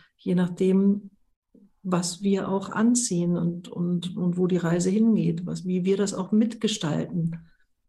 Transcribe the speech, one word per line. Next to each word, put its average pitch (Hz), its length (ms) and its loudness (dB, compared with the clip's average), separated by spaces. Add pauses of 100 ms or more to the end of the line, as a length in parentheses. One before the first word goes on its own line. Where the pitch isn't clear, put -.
(180)
je 185 180 -2
nachdem, 190 760 2 (720)
was 180 380 -2
wir 196 280 0
auch 196 200 -2
anziehen 175 680 2
und, 170 320 -4
und, 175 480 -4
und 175 200 0
wo 180 100 2
die 180 100 2
Reise 170 320 0
hingeht, 180 560 2
was, 170 200 -8
wie 185 200 -2
wir 196 120 2
das 196 160 -2
auch 185 180 -6
mitgestalten. 165 1120 -2 (440)